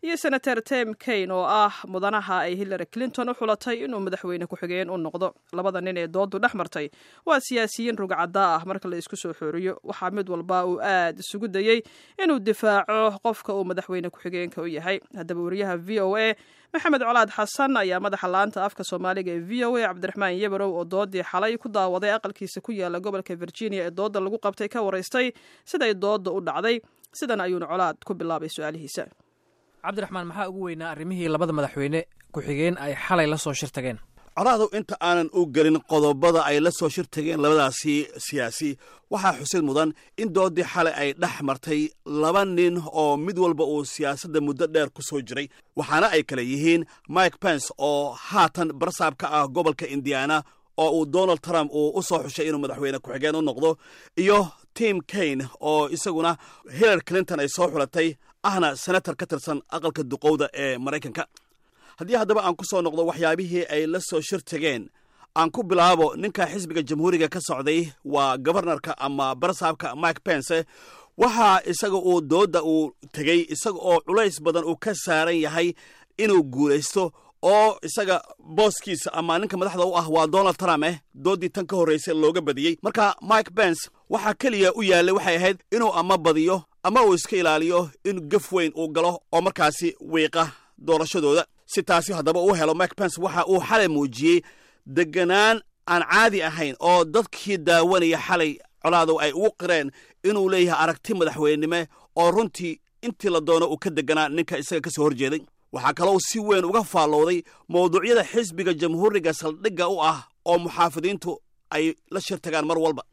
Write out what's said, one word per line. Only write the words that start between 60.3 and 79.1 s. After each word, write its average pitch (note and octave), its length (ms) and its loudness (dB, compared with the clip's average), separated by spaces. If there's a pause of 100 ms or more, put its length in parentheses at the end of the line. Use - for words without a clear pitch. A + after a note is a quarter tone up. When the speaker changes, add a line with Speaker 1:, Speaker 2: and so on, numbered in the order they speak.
Speaker 3:
ee C#3 240 -4
Maraykanka. C#3 460 -6 (760)
Haddii G3 220 -2
haddaba G#3+ 240 2
aan F3 160 0
ku F#3 80 -10
soo F#3+ 160 0
noqdo E3 240 0
waxyaabihii E3+ 640 0
ay D3+ 160 0
la E3+ 160 -2
soo - 160 -2
shir D3 240 -6
tageen, C#3+ 460 -4 (460)
aan D#3+ 160 2
ku A#3+ 120 -4
bilaabo F3 560 4
ninka G3 260 -2
xisbiga D#3+ 380 -6
jamhuuriga D#3+ 480 0
ka F#3 80 -6
socday, D#3 480 -2 (160)
waa C#3 340 0
governorka D#3+ 600 -2
ama C#3 360 -2
barasaabka E3 600 -2
Mike D#3+ 280 -2
Pence. E3 420 -2 (520)
Waxaa A3 460 6
isaga F#3+ 320 -2
uu F3+ 260 4
doodda E3 420 4
uu D#3 280 2 (240)
tegey E3 320 2
isaga E3+ 320 -4
oo E3+ 240 4
culays G3 400 0
badan E3 240 2
uu E3 80 0
ka G#3+ 180 -4
saaran E3 460 0
yahay D#3+ 320 0 (460)
inuu G3 260 4
guulaysto, D3 720 2 (280)
oo G#3 400 6
isaga F#3 380 0 (240)
booskiisa F#3 720 0